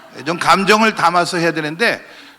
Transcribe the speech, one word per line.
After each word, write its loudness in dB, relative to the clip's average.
좀 -4
감정을 2
담아서 0
해야 0
되는데 -4